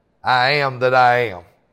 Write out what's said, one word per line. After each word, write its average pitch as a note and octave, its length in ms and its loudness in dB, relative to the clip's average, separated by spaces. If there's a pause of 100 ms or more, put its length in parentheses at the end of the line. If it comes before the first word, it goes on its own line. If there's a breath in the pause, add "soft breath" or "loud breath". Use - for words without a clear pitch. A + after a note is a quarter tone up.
(220)
I B2+ 300 0
am C#3 260 -4
that B2+ 160 0
I B2 360 2
am. F2+ 120 -14 (300)